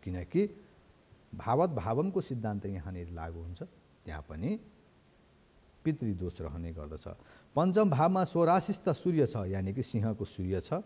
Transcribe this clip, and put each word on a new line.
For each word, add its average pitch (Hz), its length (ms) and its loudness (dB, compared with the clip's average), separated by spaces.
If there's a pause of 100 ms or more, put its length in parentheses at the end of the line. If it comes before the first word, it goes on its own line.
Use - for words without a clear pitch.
किनकि 90 400 0 (920)
भावत 131 360 4
भावमको 127 500 0
सिद्धान्त 110 460 -4
यहाँनिर 90 440 -6
लागू 82 300 -8
हुन्छ, 82 220 -10 (420)
त्यहाँ 76 240 -10
पनि 82 220 -4 (1300)
पितृदोष 101 560 -2
रहने 82 320 -6
गर्दछ। 78 340 -10 (460)
पञ्चम 185 380 4
भावमा 170 340 4
स्वराशिस्थ 175 680 2
सूर्य 156 360 4
छ, - 100 -2 (100)
यानि 95 260 0
कि 127 100 -2
सिंहको 107 420 0
सूर्य 92 360 -2
छ 160 260 -2